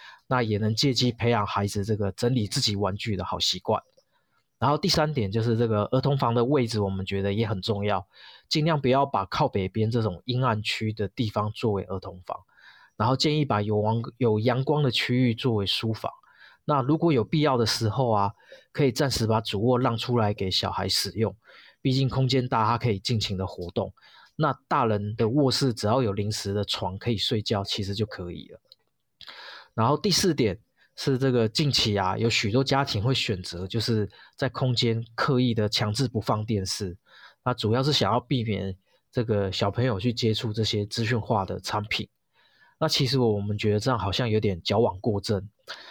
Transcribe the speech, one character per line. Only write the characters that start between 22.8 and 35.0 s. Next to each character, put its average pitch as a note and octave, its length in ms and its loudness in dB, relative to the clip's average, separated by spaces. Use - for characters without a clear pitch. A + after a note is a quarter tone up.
以 G2+ 80 0
尽 A2 220 -2
情 G2 180 -4
的 F#2 80 -2
活 F2 240 -8
动。 F#2+ 240 -4
那 D3+ 160 0
大 C#3+ 180 2
人 G#2 300 0
的 A2+ 140 2
卧 C3+ 220 4
室 C3 200 0
只 A2 140 -4
要 A#2 160 2
有 A2 120 0
临 G#2 180 -4
时 G2+ 240 -4
的 G#2 80 0
床 F#2+ 340 -6
可 A#2+ 140 -2
以 A2+ 60 0
睡 A2 220 -2
觉， G#2 240 -2
其 G#2 200 -4
实 G2 100 -6
就 G2+ 120 -2
可 F2+ 260 -8
以 E2+ 160 -14
了。 - 120 -20
然 A2+ 120 4
后 C#3+ 80 4
第 G#3 140 0
四 F3+ 240 2
点 A2+ 240 2
是 C3+ 240 0
这 C3+ 120 2
个 A#2 160 4
近 C#3+ 240 0
期 G#2+ 260 2
啊， G2 200 0
有 A2 100 2
许 - 240 0
多 C3 120 2
家 C3+ 200 2
庭 G#2 200 -2
会 C3 100 2
选 F#2+ 300 -2
择 F2 240 -8
就 A2+ 120 -4
是 G#2+ 300 0
在 C3+ 140 -2
空 B2+ 240 -2
间 A2+ 400 0